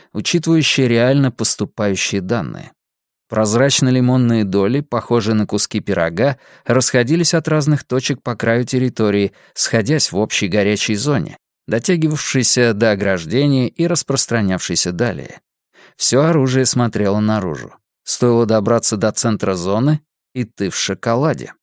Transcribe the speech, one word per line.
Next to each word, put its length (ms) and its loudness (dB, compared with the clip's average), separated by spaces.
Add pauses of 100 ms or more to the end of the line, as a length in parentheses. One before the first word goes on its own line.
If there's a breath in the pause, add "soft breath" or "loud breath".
(120 loud breath)
учитывающая 720 0
реально 440 2
поступающие 880 -2
данные. 520 -6 (580)
Прозрачно-лимонные 1120 2
доли, 360 0
похожие 540 -2
на 120 2
куски 340 -2
пирога, 560 0 (300 soft breath)
расходились 640 2
от 160 0
разных 360 2
точек 380 -4
по 140 -6
краю 280 0
территории, 680 0 (220 soft breath)
сходясь 580 -2
в 60 -2
общей 300 -2
горячей 480 0
зоне, 420 -4 (280)
дотягивавшейся 1080 0
до 160 2
ограждения 800 0
и 180 -2
распространявшейся 1080 -2
далее. 480 -4 (560 soft breath)
Все 280 0
оружие 420 2
смотрело 540 0
наружу. 520 -2 (300)
Стоило 420 2
добраться 540 2
до 120 0
центра 440 -2
зоны, 460 0 (340)
и 100 -4
ты 240 -6
в 80 -6
шоколаде. 840 -2